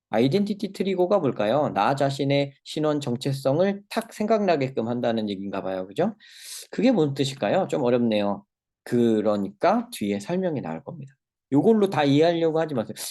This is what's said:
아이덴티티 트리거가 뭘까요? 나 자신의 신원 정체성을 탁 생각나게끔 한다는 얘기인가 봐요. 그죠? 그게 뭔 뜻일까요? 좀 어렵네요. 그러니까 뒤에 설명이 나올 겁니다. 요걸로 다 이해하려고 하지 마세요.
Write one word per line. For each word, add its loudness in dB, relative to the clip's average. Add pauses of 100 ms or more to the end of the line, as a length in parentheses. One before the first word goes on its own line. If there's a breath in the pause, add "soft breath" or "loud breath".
아이덴티티 0
트리거가 2
뭘까요? 0
나 2
자신의 0 (120)
신원 -2
정체성을 0
탁 -6
생각나게끔 0
한다는 -2
얘기인가 -6
봐요. -6
그죠? -2 (540 loud breath)
그게 2
뭔 2
뜻일까요? -2
좀 -2
어렵네요. 0 (400)
그러니까 0
뒤에 -4
설명이 -4
나올 -8
겁니다. -16 (380)
요걸로 4
다 0
이해하려고 4
하지 -4
마세요. -4 (160 loud breath)